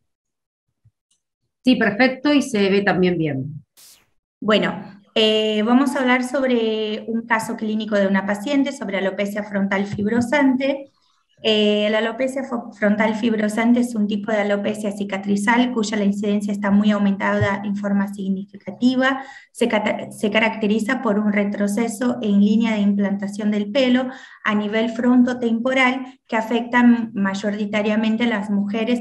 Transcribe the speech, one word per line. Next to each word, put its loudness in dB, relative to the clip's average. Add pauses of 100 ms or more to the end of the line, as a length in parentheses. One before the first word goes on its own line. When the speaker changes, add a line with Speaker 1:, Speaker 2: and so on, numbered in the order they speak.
(1600)
Speaker 1:
Sí, 4
perfecto, 2
y 4
se 0
ve 4
también 2
bien. -4 (800)
Speaker 2:
Bueno, -2 (120)
eh, 2
vamos 2
a -2
hablar 2
sobre -2
un -4
caso -2
clínico -4
de 2
una 0
paciente -2
sobre -6
alopecia -4
frontal -2
fibrosante. 0 (540)
Eh, 2
la 2
alopecia -4
fo-, -8
frontal 0
fibrosante 2
es -2
un 0
tipo -4
de 0
alopecia -2
cicatrizal 0
cuya -2
la 0
incidencia 0
está -2
muy 4
aumentada 0
en -4
forma -2
significativa. -2 (260)
Se -2
cata-, -2
se -2
caracteriza 0
por 0
un 0
retroceso -2
en 2
línea 4
de 0
implantación 0
del -2
pelo 2 (360)
a 0
nivel 0
frontotemporal 0
que -2
afecta 0
m-, 6
mayoritariamente -2
a 2
las -4
mujeres 0